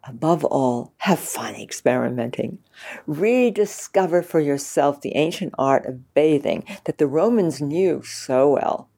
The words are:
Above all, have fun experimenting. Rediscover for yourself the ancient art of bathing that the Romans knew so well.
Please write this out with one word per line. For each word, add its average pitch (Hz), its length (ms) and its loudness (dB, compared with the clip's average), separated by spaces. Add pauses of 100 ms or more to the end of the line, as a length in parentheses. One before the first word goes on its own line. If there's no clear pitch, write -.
Above 156 400 0
all, 127 540 0
have 190 200 2
fun - 360 -10
experimenting. 123 1040 -4 (460)
Rediscover 196 1160 2
for 170 180 0
yourself 143 640 0
the - 140 -8
ancient 160 420 -2
art 135 280 2
of 127 280 -12
bathing 147 500 2 (220)
that - 120 -6
the 151 100 2
Romans 160 540 0
knew 160 420 0
so 135 480 2
well. - 460 -2